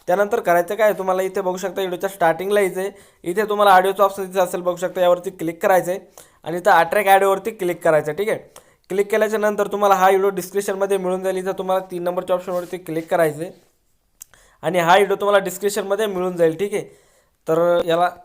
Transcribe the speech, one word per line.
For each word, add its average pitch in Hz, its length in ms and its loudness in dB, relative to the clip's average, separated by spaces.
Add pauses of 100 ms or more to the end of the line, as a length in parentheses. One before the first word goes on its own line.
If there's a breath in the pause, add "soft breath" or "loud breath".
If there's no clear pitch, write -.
त्यानंतर 202 320 0
करायचं 175 360 0
काय, 214 180 2
तुम्हाला 185 280 -2
इथे 190 200 -4
बघू 185 160 -2
शकता 190 240 -6
व्हिडिओच्या 185 280 -4
स्टार्टिंगला 190 500 0
यायचं 185 220 0
आहे. 196 100 -6 (320 soft breath)
इथे 190 260 -2
तुम्हाला 208 220 4
ऑडिओचं 190 320 4
ऑप्शन 196 220 -2
दिसत 185 140 -8
असेल, 180 220 -2
बघू 175 160 -2
शकता 180 240 -4
यावरती 175 300 2
क्लिक 170 320 -8
करायचं 180 280 2
आहे 196 80 -6 (460 loud breath)
आणि 165 120 -6
इथं 208 140 2
अट्रॅक्ट 185 380 2
ऑडिओवरती 196 420 4
क्लिक 175 320 -6
करायचं 151 280 2
आहे, 147 60 -6
ठीक 208 120 -4
आहे. - 300 -8 (300 soft breath)
क्लिक 202 220 -2
केल्याच्या 214 280 0
नंतर 208 280 0
तुम्हाला 196 280 2
हा 185 120 4
व्हिडिओ 196 220 4
डिस्क्रिप्शनमध्ये 196 680 -4
मिळून 185 260 -4
जाईल. 185 140 -2
इथं 185 200 -6
तुम्हाला 185 340 -2
तीन 175 120 -8
नंबरच्या 180 320 -2
ऑप्शनवरती 180 440 -6
क्लिक 160 320 -8
करायचं 160 300 0
आहे 180 100 -10 (1120 soft breath)
आणि 170 160 0
हा 170 160 6
व्हिडिओ 196 200 4
तुम्हाला 196 240 2
डिस्क्रिप्शनमध्ये 196 680 -4
मिळून 185 300 -4
जाईल, 160 200 2
ठीक 202 160 -6
आहे. 180 100 -4 (640 soft breath)
तर 175 380 2
याला, 170 240 2 (160)